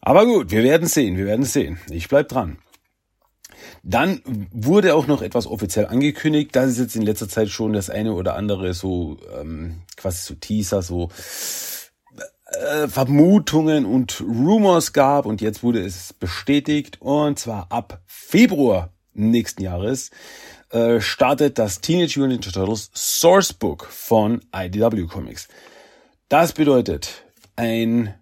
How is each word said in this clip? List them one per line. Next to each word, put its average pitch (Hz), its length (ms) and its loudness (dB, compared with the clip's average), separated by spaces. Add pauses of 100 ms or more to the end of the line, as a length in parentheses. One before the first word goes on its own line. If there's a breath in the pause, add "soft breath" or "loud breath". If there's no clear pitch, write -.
Aber 170 240 6
gut, 170 260 2
wir 110 120 4
werden 156 260 4
sehen, 107 260 0
wir 98 100 -2
werden 110 200 0
sehen. 87 340 -2 (100)
Ich 82 200 -8
bleib 156 180 4
dran. 117 300 -6 (1300 loud breath)
Dann 139 380 0 (300)
wurde 165 440 4
auch 143 120 2
noch 139 140 2
etwas 110 260 -2
offiziell 104 380 -2
angekündigt. 147 720 0
Das 131 120 2
ist 120 100 -2
jetzt 120 180 -4
in 110 60 -2
letzter 104 260 -4
Zeit 110 200 -2
schon 110 220 -4
das 101 180 -2
eine 110 220 -4
oder 92 240 -4
andere 95 380 -4
so, 87 440 -6 (220)
ähm, 80 440 -12 (120)
quasi 90 220 -8 (100)
so - 80 -14
Teaser, 104 460 -2
so, 87 280 -6 (1400 loud breath)
äh, 147 420 -4
Vermutungen 151 960 4
und 123 360 0
Rumors 175 720 2
gab. 139 340 4
Und 107 140 -4
jetzt 107 240 -4
wurde 117 160 2
es 92 320 -10
bestätigt. 143 880 -2
Und 147 380 0
zwar 104 320 -8
ab - 340 -8
Februar 135 880 2 (200)
nächsten 110 500 0
Jahres, 95 480 -6 (580 loud breath)
äh, 117 300 4
startet 135 580 0
das 107 220 -2
Teenage 165 400 0
Mutant 131 260 0
Ninja 95 60 -10
Turtles 98 420 -4
Source - 600 2
Book - 320 -6
von 113 560 0 (120)
I 92 160 -8
D 101 120 -2
W 110 240 0
Comics. 67 420 -12 (800 soft breath)
Das 160 240 2
bedeutet 123 760 0 (300)
ein 113 680 -2